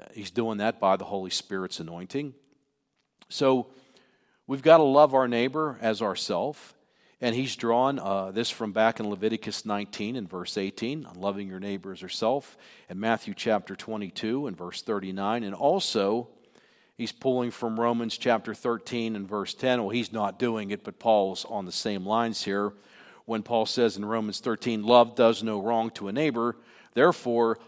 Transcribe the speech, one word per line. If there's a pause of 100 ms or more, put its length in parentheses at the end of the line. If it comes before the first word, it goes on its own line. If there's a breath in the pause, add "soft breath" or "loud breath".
(140)
he's
doing
that
by
the
Holy
Spirit's
anointing. (960)
So (800 soft breath)
we've
got
to
love
our
neighbor
as
ourself, (460 soft breath)
and
he's
drawn,
uh,
this
from
back
in
Leviticus
nineteen
and
verse
eighteen,
"On
loving
your
neighbor
as
yourself," (320 loud breath)
and
Matthew
chapter
twenty-two
and
verse
thirty-nine,
and
also (680 soft breath)
he's
pulling
from
Romans
chapter
thirteen
and
verse
ten.
Well,
he's
not
doing
it,
but
Paul's
on
the
same
lines
here (520 loud breath)
when
Paul
says
in
Romans
thirteen,
"Love
does
no
wrong
to
a
neighbor, (380 loud breath)
therefore